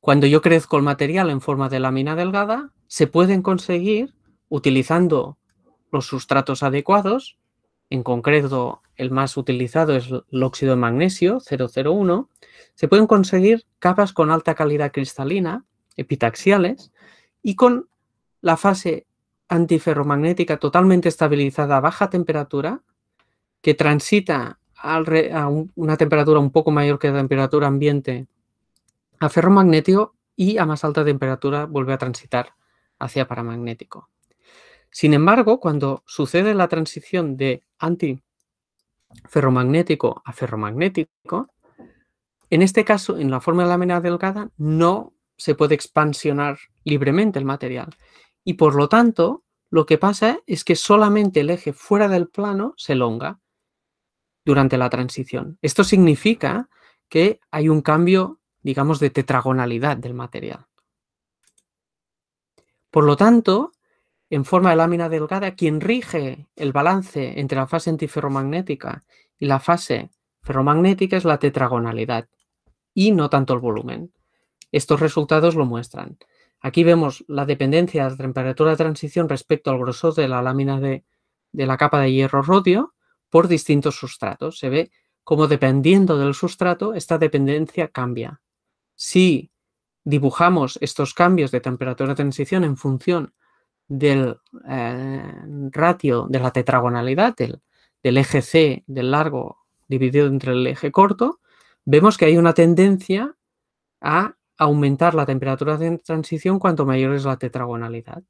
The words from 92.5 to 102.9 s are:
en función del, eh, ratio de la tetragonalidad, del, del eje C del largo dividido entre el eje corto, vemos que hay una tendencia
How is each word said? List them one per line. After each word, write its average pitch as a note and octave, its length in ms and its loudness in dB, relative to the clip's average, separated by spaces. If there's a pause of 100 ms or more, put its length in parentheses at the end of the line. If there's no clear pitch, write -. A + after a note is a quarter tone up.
en C#3+ 120 -2
función C#3+ 560 -4 (560)
del, C3+ 500 0 (300)
eh, C3 640 -8 (360)
ratio C#3+ 580 0
de C3 120 0
la B2+ 100 0
tetragonalidad, B2+ 840 0
del, B2 240 -6 (420)
del B2+ 160 2
eje C3+ 240 0
C D3+ 440 2
del C3 240 -4
largo D3 480 -4 (300)
dividido C3+ 380 2
entre C3+ 260 -2
el B2+ 140 0
eje C#3 260 -6
corto, G3+ 480 2 (440)
vemos D#3+ 320 6
que E3 100 4
hay D#3+ 100 6
una E3+ 180 4
tendencia F#3+ 800 2 (640)